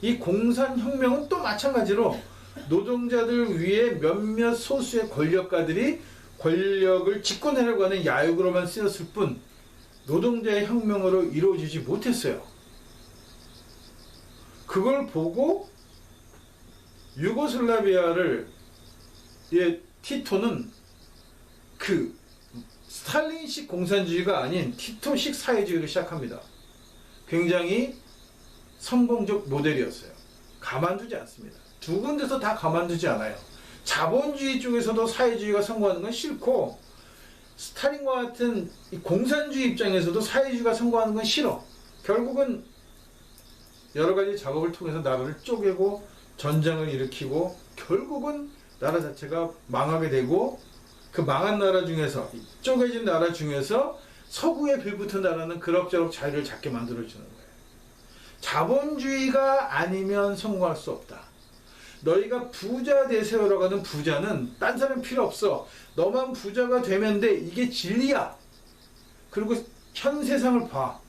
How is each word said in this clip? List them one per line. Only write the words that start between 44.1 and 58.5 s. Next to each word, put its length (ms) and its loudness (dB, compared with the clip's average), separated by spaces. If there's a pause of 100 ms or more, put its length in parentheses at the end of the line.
가지 220 0
작업을 340 -2
통해서 280 -6
나라를 440 -2
쪼개고 600 0 (320)
전쟁을 520 0
일으키고 680 -4 (180)
결국은 760 -4 (300)
나라 200 0
자체가 520 -6 (160)
망하게 420 0
되고 500 0 (520)
그 100 -2
망한 380 0
나라 260 4
중에서, 440 -2 (320)
쪼개진 440 2
나라 260 2
중에서 640 -2 (300)
서구에 560 0
빌붙은 380 -4
나라는 400 -2
그럭저럭 500 2
자리를 320 -4
잡게 260 -8
만들어주는 560 -8
거예요. 200 -20 (960)
자본주의가 1400 2